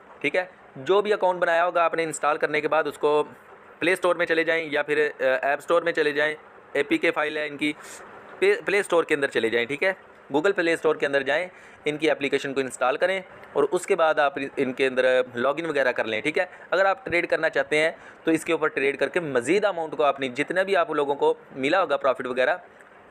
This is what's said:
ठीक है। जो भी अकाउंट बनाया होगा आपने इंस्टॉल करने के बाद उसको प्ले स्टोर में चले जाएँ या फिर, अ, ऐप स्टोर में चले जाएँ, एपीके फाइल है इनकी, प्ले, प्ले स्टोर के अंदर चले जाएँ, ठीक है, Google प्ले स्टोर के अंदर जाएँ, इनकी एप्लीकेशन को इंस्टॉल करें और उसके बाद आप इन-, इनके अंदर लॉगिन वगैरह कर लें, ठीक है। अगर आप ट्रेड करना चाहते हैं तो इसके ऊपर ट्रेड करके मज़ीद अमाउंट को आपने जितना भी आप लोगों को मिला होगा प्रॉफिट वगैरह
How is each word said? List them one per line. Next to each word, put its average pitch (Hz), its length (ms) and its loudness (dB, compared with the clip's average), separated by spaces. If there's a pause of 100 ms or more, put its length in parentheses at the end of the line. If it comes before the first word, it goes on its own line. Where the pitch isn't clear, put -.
(220)
ठीक - 140 -2
है। 180 140 -2 (280)
जो 170 240 2
भी 208 100 0
अकाउंट 180 300 0
बनाया 170 220 2
होगा 175 220 2
आपने 165 180 0
इंस्टॉल 156 340 -2
करने 151 240 0
के 156 60 -2
बाद 156 200 0
उसको 147 340 0 (580)
प्ले 175 160 2
स्टोर 175 220 0
में 170 80 0
चले 165 180 0
जाएँ 165 260 -2
या 147 140 -2
फिर, 147 160 0
अ, 147 240 -2
ऐप 131 360 0
स्टोर 170 240 0
में 165 80 -2
चले 147 220 0
जाएँ, 151 220 0 (400)
एपीके 156 360 0
फाइल 151 260 -4
है 151 100 -4
इनकी, 147 280 -4 (640)
प्ले, 196 160 4
प्ले 185 280 0
स्टोर 165 220 2
के 156 100 0
अंदर 139 140 0
चले 113 200 0
जाएँ, 117 160 2
ठीक 143 180 -4
है, 190 120 0 (360)
Google 160 220 2
प्ले 170 240 2
स्टोर 156 200 0
के 151 80 -2
अंदर 139 180 0
जाएँ, 156 260 -2 (380)
इनकी 151 200 0
एप्लीकेशन 139 460 0
को 135 80 -2
इंस्टॉल 131 360 -2
करें 185 260 0 (320)
और 147 100 4
उसके 180 300 0
बाद 156 240 2
आप 143 180 2
इन-, 135 220 -6
इनके 131 260 0
अंदर 127 400 4 (100)
लॉगिन 143 300 -2
वगैरह 139 260 0
कर 117 140 -2
लें, 107 160 -2
ठीक 151 160 -4
है। 180 120 -2 (240)
अगर 185 120 2
आप 190 200 0
ट्रेड 170 220 0
करना 160 220 0
चाहते 147 280 0
हैं 160 180 2 (300)
तो 160 60 2
इसके 165 220 0
ऊपर 151 160 0
ट्रेड 139 280 -2
करके 139 220 0
मज़ीद 151 460 0
अमाउंट 165 300 -4
को 147 80 0
आपने 139 260 0
जितना 147 340 -2
भी 190 120 0
आप 165 160 0
लोगों 147 240 0
को 151 200 2 (200)
मिला 143 240 2
होगा 143 180 0
प्रॉफिट 131 300 0
वगैरह 127 340 0 (500)